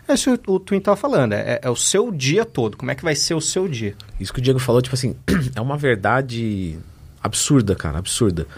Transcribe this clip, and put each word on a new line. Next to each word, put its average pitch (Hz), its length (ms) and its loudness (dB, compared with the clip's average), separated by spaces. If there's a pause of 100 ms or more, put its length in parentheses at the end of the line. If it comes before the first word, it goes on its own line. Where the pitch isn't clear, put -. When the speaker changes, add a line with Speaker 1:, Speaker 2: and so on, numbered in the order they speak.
Speaker 1:
é 294 60 2
isso 254 240 2
que 202 140 -4
o 185 80 2
Twin 190 200 -2
tá 196 160 2
falando, 160 380 2
é, 104 300 -2
é 127 60 -2
o 120 60 0
seu 220 360 2
dia 156 340 0
todo. 110 320 -2
Como 127 140 -6
é 131 40 -4
que - 80 -10
vai 160 120 0
ser - 180 -2
o 156 80 0
seu 185 260 -2
dia? 110 280 -4 (240)
Speaker 2:
Isso 95 120 -6
que - 60 -8
o 131 40 -2
Diego 131 180 2
falou, 123 240 4
tipo 127 100 -8
assim, 127 220 -2 (100)
<clears throat> 147 300 0
é - 40 -6
uma 135 180 -2
verdade 113 1000 0 (460)
absurda, 107 520 2
cara, 76 220 -4
absurda. 90 480 0 (120)